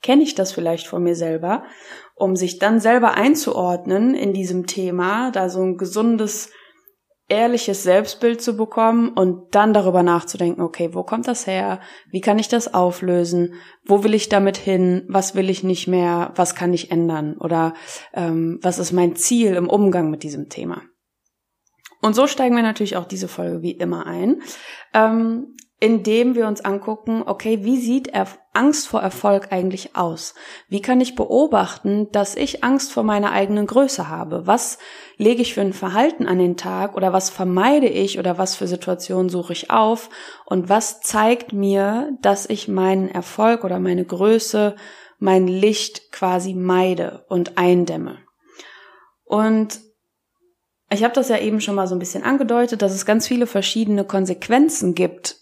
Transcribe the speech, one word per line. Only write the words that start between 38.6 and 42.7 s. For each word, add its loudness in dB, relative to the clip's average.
Situationen -2
suche -6
ich -6
auf? 0
Und -2
was 0
zeigt 0
mir, 0
dass 0
ich -6
meinen 0